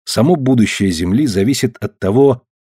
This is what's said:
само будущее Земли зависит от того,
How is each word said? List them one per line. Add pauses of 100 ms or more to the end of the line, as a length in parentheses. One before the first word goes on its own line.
само
будущее
Земли
зависит
от
того, (360)